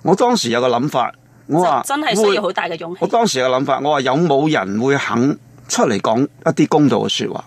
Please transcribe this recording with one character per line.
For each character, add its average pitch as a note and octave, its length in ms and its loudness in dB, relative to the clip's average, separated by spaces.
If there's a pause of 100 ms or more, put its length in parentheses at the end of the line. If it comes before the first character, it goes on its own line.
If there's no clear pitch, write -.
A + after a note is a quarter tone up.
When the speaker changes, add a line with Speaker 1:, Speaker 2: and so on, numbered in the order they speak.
Speaker 1:
我 F3 140 4
當 B3 200 2
時 B2 140 -2
有 A#2 100 0
個 B2+ 100 2
諗 A#2+ 200 0
法， B2 240 -2 (320)
我 E3 180 0
話 D3 200 0
Speaker 2:
就 - 120 -10
真 D4 60 -4
係 B3 140 -2 (140)
需 G3 60 2
要 G#3+ 60 -2
好 F#3 100 -4
大 F3 160 -4
嘅 E3+ 120 -6
勇 E3+ 160 -10
氣。 - 60 -20
Speaker 1:
我 - 60 -2
當 A#3 200 0
時 C3 120 -2
有 B2+ 120 0
個 B2+ 80 2
諗 C#3 60 -2
法， C3+ 180 0
我 D3 80 0
話 C#3+ 100 0
有 B2+ 140 0
冇 D#3 360 2
人 G#2 300 -2
會 C#3 160 2
肯 B2+ 400 0 (300)
出 - 160 0
嚟 A#2 180 0
講 A#2+ 240 0
一 - 240 -4
啲 C#3+ 180 2
公 D3+ 220 4
道 A2 80 2
嘅 G#2 120 0
說 - 220 -4
話？ - 160 -10